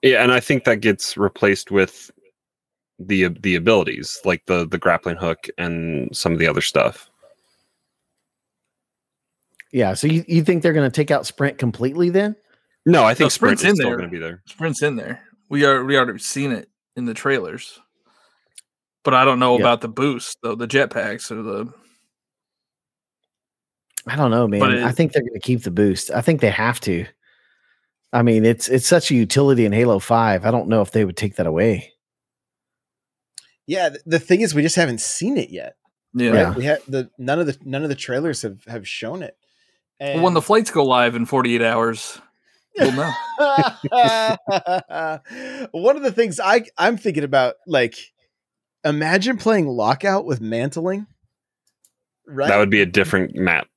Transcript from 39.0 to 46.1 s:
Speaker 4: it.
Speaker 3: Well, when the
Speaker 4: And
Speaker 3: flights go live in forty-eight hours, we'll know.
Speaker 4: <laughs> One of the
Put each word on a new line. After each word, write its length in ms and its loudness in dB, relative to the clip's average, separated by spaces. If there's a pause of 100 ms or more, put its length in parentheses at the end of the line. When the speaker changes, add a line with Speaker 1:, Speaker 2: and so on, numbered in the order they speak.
Speaker 4:
it. 140 -16 (640)
Speaker 3:
Well, 220 -2
when 100 4
the 80 2
Speaker 4:
And 60 -8
Speaker 3:
flights 240 2
go 140 2
live 320 2
in 100 -2
forty-eight 340 0
hours, 580 -2 (600)
we'll 140 4
know. 200 -4 (260)
Speaker 4:
<laughs> 2250 -2
One 240 2
of 60 -10
the 120 -2